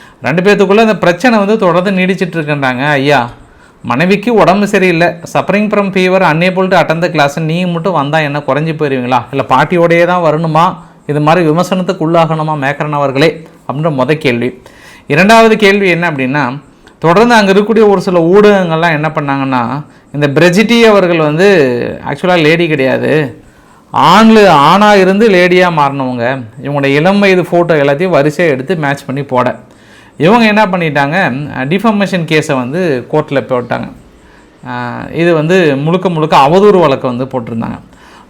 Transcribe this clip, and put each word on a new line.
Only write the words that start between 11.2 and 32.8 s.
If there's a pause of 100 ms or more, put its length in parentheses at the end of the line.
மாதிரி
விமர்சனத்துக்கு
உள்ளாகணுமா
மேக்ரான்
அவர்களே?" (260)
அப்படின்ற
முத
கேள்வி. (440)
இரண்டாவது
கேள்வி
என்ன
அப்படின்னா, (380)
தொடர்ந்து
அங்க
இருக்கக்கூடிய
ஒரு
சில
ஊடகங்கள்லாம்
என்ன
பண்ணாங்கன்னா, (280)
இந்த
பிரெஜிட்டி
அவர்கள்
வந்து (100)
ஆக்சுவலா
லேடி
கிடையாது, (500)
ஆண்ல-,
ஆணா
இருந்து
லேடியா
மாறினவங்க, (180)
இவங்களோட
இளம்
வயது
ஃபோட்டோ
எல்லாத்தையும்
வரிசையா
எடுத்து
மேட்ச்
பண்ணி
போட, (600)
இவங்க
என்ன
பண்ணிட்டாங்க, (340)
டிஃபர்மேஷன்
கேஸை
வந்து